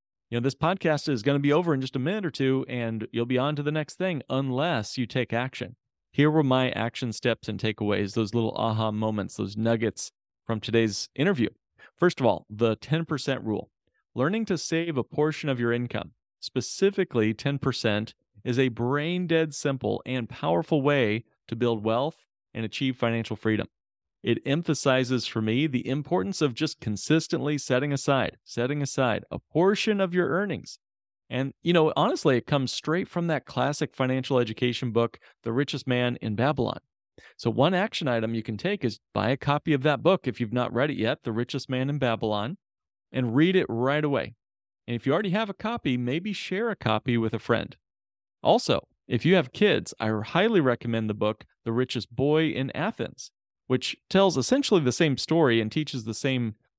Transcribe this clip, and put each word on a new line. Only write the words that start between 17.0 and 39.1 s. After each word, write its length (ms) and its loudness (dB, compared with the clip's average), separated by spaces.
ten 240 -4
percent, 560 -2
is 140 -2
a 120 4
brain-dead 840 -2
simple 500 -2
and 240 -4
powerful 540 0
way 420 2
to 80 -6
build 280 0
wealth 420 -2
and 100 -4
achieve 320 -4
financial 380 0
freedom. 320 0
It 240 2
emphasizes 800 2
for 160 -2
me 240 2
the 200 -2
importance 540 -2
of 140 2
just 240 -4
consistently 800 0
setting 340 0
aside, 500 0
setting 380 -4
aside 480 0
a 80 -6
portion 640 2
of 140 0
your 140 2
earnings. 500 -4
And, 320 -4
you 100 2
know, 240 6
honestly, 400 2
it 120 0
comes 240 0
straight 360 -2
from 200 -4
that 180 -2
classic 480 -2
financial 460 0
education 500 -2
book, 300 0
The 100 -4
Richest 320 -2
Man 340 0
in 140 -4
Babylon. 460 0
So 140 -2
one 240 2
action 320 -2
item 260 0
you 80 -2
can 160 -6
take 260 -4
is 160 -2